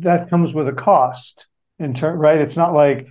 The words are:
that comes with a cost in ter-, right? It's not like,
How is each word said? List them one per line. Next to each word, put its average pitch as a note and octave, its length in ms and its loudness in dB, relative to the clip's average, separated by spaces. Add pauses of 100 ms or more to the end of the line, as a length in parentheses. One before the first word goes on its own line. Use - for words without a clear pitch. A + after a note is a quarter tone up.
that F3 300 -2
comes E3+ 240 0
with D3+ 140 -2
a C3+ 40 -6
cost C3 760 -2 (320)
in C#3+ 160 -8
ter-, D3+ 200 -4
right? D#3 260 2
It's - 160 -4
not E3+ 160 0
like, C#3+ 380 2